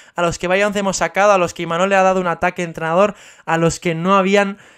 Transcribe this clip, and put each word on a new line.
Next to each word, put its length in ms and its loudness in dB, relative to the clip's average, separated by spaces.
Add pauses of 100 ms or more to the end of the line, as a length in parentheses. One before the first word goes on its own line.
(160)
a 60 -2
los 180 -2
que 80 -6
vaya 200 2
once 120 -2
hemos 180 -4
sacado, 360 2
a 40 4
los 160 0
que 100 -10
Imanol 260 -2
le 60 2
ha 80 4
dado 180 2
un 60 -4
ataque 340 -4
de 80 -6
entrenador, 460 0 (300)
a 120 -2
los 220 0
que 160 -4
no 220 0
habían 400 0 (200)